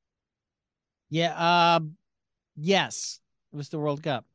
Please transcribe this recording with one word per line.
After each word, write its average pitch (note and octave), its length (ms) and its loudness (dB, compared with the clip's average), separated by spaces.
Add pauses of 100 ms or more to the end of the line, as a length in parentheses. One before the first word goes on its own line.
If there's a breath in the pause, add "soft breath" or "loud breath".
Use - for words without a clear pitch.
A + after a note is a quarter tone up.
(1080)
Yeah, E3+ 680 2
um, D#3+ 200 -4 (580)
yes, D#3+ 640 -2 (320)
it - 40 -14
was D3 140 -10
the D#3+ 100 -8
World D3 240 -2
Cup. C3 320 -4